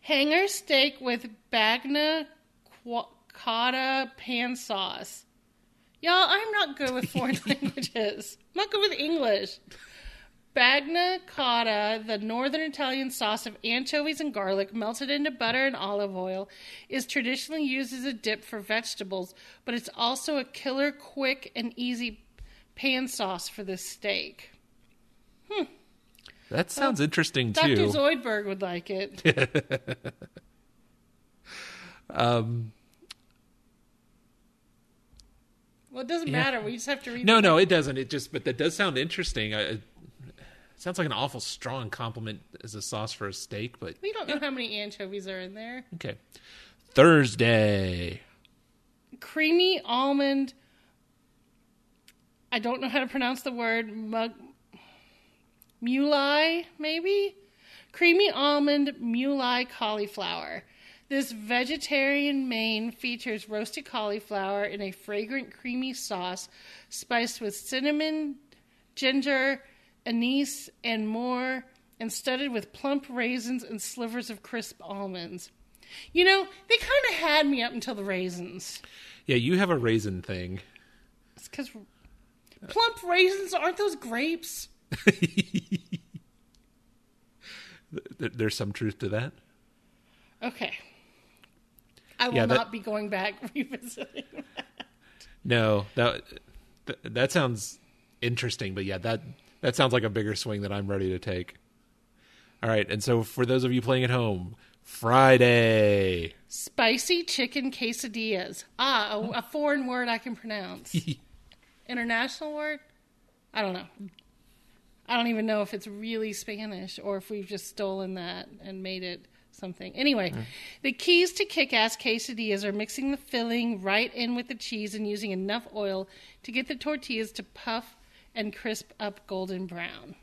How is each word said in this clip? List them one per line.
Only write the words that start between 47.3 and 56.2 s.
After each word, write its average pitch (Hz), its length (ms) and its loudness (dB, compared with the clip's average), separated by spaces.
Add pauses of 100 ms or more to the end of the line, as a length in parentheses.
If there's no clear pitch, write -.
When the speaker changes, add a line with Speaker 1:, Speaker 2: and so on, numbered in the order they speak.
Speaker 1:
Creamy 339 640 4
almond. 277 680 2 (2000)
I 240 80 0
don't 240 220 -2
know 262 80 -2
how 269 100 0
to 262 80 0
pronounce 254 360 -2
the 269 80 -4
word. 226 440 -2
Mug-, 220 380 -2 (1500)
mulei, 285 840 2 (120)